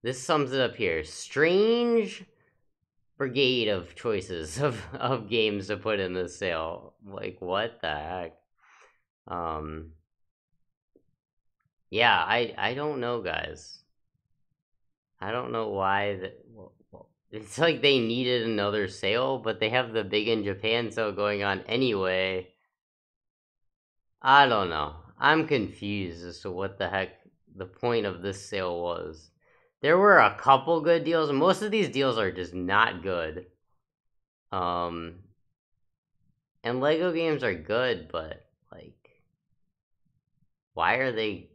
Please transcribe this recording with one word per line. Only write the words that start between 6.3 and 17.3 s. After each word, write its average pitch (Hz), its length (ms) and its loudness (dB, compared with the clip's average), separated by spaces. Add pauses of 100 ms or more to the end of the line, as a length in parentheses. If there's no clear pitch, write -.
Like, 98 360 -10
what 98 420 -4
the - 60 -4
heck? 82 480 -8 (920)
Um, 80 680 -8 (2000)
yeah, 110 260 4
I, 107 400 0
I 110 180 -2
don't 143 260 -6
know, 120 200 -4
guys. 80 600 -8 (1400)
I 101 120 -6
don't 123 180 -6
know 113 200 -4
why 98 500 0
that, - 180 -12 (140)
well, 104 200 -20 (200)
well, - 160 -20 (240)